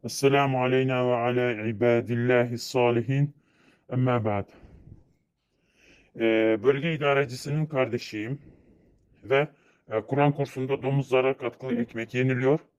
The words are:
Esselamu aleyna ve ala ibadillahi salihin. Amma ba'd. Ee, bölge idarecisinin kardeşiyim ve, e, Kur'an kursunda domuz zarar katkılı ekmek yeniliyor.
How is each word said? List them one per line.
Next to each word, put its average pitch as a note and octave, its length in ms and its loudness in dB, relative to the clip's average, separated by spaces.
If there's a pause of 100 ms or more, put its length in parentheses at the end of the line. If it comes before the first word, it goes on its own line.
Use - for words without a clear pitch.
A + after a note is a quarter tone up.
Esselamu C3+ 580 2
aleyna B2+ 460 2
ve B2 60 4
ala B2 380 0
ibadillahi A#2+ 1040 0
salihin. A#2+ 760 0 (540)
Amma B2 360 0
ba'd. G2+ 240 -2 (1700)
Ee, A2+ 420 2
bölge C#3 320 2
idarecisinin C#3 720 -2
kardeşiyim B2 720 -4 (880)
ve, C#3 240 2 (420)
e, A2+ 100 0
Kur'an C#3+ 320 2
kursunda C3+ 500 -4
domuz C3+ 260 -2
zarar B2 300 2
katkılı B2 360 -6
ekmek A2+ 400 -6
yeniliyor. C3 440 2 (200)